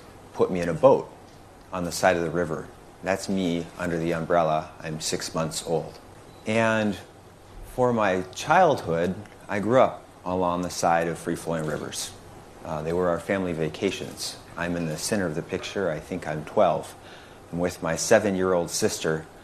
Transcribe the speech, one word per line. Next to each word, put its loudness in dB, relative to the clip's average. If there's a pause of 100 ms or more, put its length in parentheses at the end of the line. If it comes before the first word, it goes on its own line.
(360)
put 2
me -2
in 0
a 0
boat 6 (600)
on -4
the -4
side 4
of 0
the -2
river. -2 (340)
That's -2
me 0 (120)
under -2
the 0
umbrella. 0 (100)
I'm -8
six -6
months -4
old. -4 (480)
And 2 (760)
for 2
my 2 (120)
childhood, 4 (340)
I -2
grew 6
up 2 (240)
along 0
the -4
side 2
of -4
free-flowing -4
rivers. -6 (560)
Uh, -6
they -4
were 2
our 2
family -2
vacations. -4 (200)
I'm -2
in -2
the -4
center -2
of -4
the -4
picture. -4
I -4
think -8
I'm -4
twelve. 2 (560)
I'm -4
with -2
my 0
seven-year-old 4
sister, -2 (160)